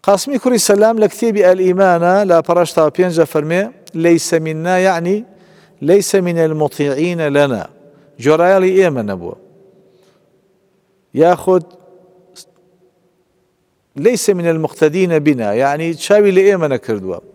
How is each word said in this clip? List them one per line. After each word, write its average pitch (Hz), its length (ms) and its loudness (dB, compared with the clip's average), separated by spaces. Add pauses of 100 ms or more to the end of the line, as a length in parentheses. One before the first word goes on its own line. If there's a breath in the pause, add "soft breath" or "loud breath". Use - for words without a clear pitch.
قاسمی 208 360 0
کوڕی 247 300 0
سەلام 214 340 4
لە 208 100 2
کتێبی 208 360 -2
ئەلئیمانە 180 640 2 (160)
لا 170 160 6
پەڕەش 175 300 0
تا 156 140 2
پێنجە 170 420 0
فەرمێ، 160 300 -2 (420)
لەیسە 170 320 2 (100)
منا 160 320 -4 (100)
یعنی 185 360 -2 (580 soft breath)
لەیسە 180 320 0
من 175 240 0
المطیعین 156 840 -2 (160)
لەنا. 135 280 0 (600 soft breath)
جۆرایەڵی 180 540 2
ئێمە 156 320 0
نەبووە. 85 260 -10 (1800 soft breath)
یاخود 175 500 2 (2500)
لەیسە 226 340 0
من 170 160 -4
المقتەدینە 160 720 -2
بینا، 117 280 -2
یعنی 147 400 -2
چاوی 202 420 2
لە 190 120 4
ئێمە 175 260 0
نەکردووە. 95 460 -8 (140)